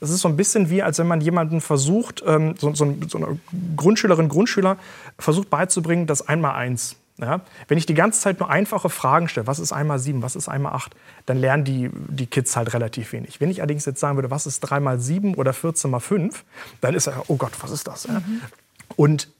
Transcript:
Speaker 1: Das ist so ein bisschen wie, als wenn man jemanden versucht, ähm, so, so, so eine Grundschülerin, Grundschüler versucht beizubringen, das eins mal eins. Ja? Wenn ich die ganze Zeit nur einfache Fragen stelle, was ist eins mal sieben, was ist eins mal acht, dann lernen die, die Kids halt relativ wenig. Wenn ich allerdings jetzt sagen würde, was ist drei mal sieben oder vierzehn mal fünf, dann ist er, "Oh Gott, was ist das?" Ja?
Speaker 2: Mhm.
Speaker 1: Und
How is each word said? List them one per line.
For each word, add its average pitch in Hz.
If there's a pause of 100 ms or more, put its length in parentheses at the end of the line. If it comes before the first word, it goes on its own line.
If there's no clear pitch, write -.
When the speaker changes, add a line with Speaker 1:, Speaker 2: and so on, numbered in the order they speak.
Speaker 1:
Das 151
ist 185
so 180
ein 151
bisschen 196
wie, 185
als 160
wenn 170
man 165
jemanden 165
versucht, 156
ähm, 156
so, 147
so, 143 (140)
so -
eine 156 (380)
Grundschülerin, 165
Grundschüler 190 (420)
versucht 175
beizubringen, 170
das 147
eins 160
mal 143
eins. 123 (220)
Ja? 139 (280)
Wenn 151
ich 160
die 160
ganze 190
Zeit 190
nur 180
einfache 180
Fragen 151
stelle, 110
was 139
ist 160
eins 147
mal 143
sieben, 131
was 127
ist -
eins 139
mal 139
acht, - (320)
dann 131
lernen 135
die, 131 (180)
die 135
Kids -
halt 117
relativ 117
wenig. 117
Wenn 151
ich 190
allerdings 147
jetzt 135
sagen 143
würde, 131
was 143
ist 139
drei 143
mal 131
sieben 180
oder 160
vierzehn 160
mal 123
fünf, 202 (360)
dann 135
ist -
er, 131
"Oh 151
Gott, 127
was -
ist 151
das?" -
Ja? 240
Speaker 2:
Mhm. 214 (560)
Speaker 1:
Und 147 (120)